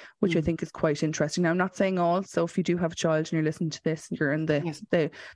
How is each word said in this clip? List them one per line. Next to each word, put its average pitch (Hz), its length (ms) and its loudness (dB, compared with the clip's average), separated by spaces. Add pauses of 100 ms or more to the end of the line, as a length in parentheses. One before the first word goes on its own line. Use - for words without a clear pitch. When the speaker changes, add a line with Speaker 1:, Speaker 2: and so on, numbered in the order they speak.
(200)
Speaker 1:
which 180 140 2
I 165 60 4
Speaker 2:
Mm. 151 60 -2
Speaker 1:
think 165 160 0
is 165 80 -6
quite 156 320 0
interesting. 156 400 0
Now, 165 80 4
I'm 175 80 2
not 185 180 0
saying 190 220 0
all, 175 240 2
so 170 220 -2
if - 120 -4
you 180 80 0
do 175 140 2
have 170 140 -2
a - 120 -8
child 160 220 2
and - 60 -6
you're 160 100 2
listening 156 260 -2
to - 160 -10
this, 160 240 -4
and - 100 -8
you're 143 140 2
in 156 140 -2
the, 151 180 2
Speaker 2:
Yes. 160 240 -6
Speaker 1:
the, 165 220 2 (240)